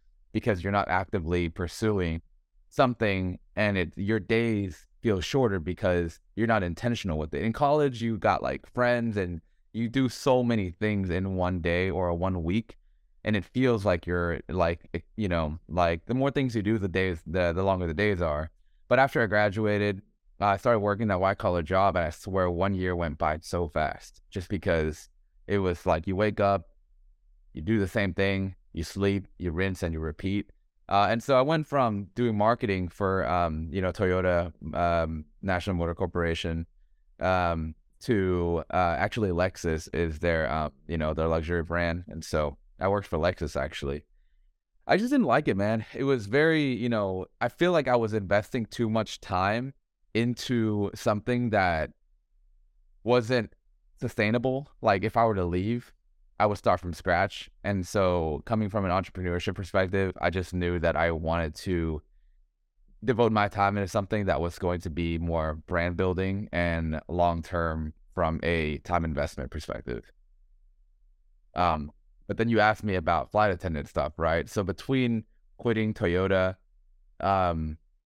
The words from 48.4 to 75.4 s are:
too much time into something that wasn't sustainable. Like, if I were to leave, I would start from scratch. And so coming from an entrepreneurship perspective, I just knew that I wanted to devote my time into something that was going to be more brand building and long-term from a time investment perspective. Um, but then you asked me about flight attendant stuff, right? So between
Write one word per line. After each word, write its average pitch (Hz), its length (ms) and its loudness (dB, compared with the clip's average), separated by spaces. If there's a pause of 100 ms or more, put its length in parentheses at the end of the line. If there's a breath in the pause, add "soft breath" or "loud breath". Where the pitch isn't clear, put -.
too 113 240 -2
much 110 320 -2
time 104 540 -2 (400)
into 110 800 0
something 120 580 -2
that 87 420 2 (1120)
wasn't 120 480 2 (480)
sustainable. 120 680 0 (120)
Like, 98 240 4
if 110 120 -2
I 117 80 6
were 113 120 2
to 92 80 0
leave, 95 480 -2 (480)
I 104 60 6
would 104 120 0
start 92 220 2
from 87 140 -6
scratch. 90 560 -2 (120)
And 95 240 -2
so 90 600 0
coming 110 240 0
from 101 140 -2
an 92 60 0
entrepreneurship 90 640 -2
perspective, 95 640 0
I 90 100 2
just 90 240 -4
knew 87 260 0
that 80 160 2
I 82 160 2
wanted 80 440 -2
to 80 460 -2 (1040)
devote 113 260 4
my 104 160 4
time 101 300 2
into 101 120 0
something 104 380 -2
that 78 140 2
was 85 180 -4
going 90 220 0
to 85 100 -8
be 82 260 -2
more 82 380 -2 (120)
brand 87 300 0
building 95 560 -2
and 82 540 0
long-term 85 840 -2 (200)
from 80 300 0
a 78 360 0
time 85 260 -2
investment 71 480 -4
perspective. - 580 -8 (1400)
Um, 80 380 0 (340)
but 101 100 -6
then 113 120 0
you 113 100 4
asked 107 240 4
me 104 140 0
about 82 340 0
flight 104 220 2
attendant 80 360 -4
stuff, 71 280 -4
right? 82 320 0
So 104 160 -2
between 117 600 -2 (340)